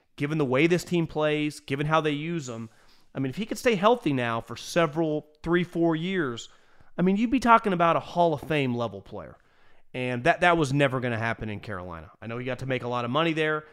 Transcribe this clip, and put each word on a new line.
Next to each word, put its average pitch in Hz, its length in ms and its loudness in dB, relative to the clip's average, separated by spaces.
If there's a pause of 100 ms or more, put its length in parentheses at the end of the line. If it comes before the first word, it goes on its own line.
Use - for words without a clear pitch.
(180)
given 143 200 -2
the 151 80 2
way 131 220 4
this 170 160 2
team 170 240 0
plays, 151 540 -2
given 143 260 -4
how 160 140 2
they 156 100 0
use 156 360 -4
them, 113 220 -10 (460)
I 143 60 -4
mean, 135 100 -2
if 127 60 -10
he 196 100 -4
could 233 120 -6
stay 233 180 2
healthy 208 360 2
now 117 280 -2
for 117 160 -10
several, 156 720 0 (160)
three, 170 180 2
four 165 320 0
years, 160 540 -4 (500)
I - 40 2
mean, 190 140 4
you'd 226 140 0
be 262 80 2
talking 226 340 4
about 170 220 4
a 139 60 0
Hall 170 340 2
of 127 60 -4
Fame 135 340 0
level 113 260 -4
player. 87 360 -14 (580)
And 123 300 -2
that, 165 160 2
that 175 180 4
was 139 140 2
never 139 260 2
gonna 120 180 -2
happen 113 320 -4
in 101 120 -8
Carolina. 90 500 -10 (100)
I 107 60 -14
know 117 120 -8
he 127 60 -8
got 127 140 -6
to 127 80 -8
make 127 160 -2
a 120 60 -6
lot 123 160 -2
of 117 80 -4
money 160 200 2
there. 156 400 -2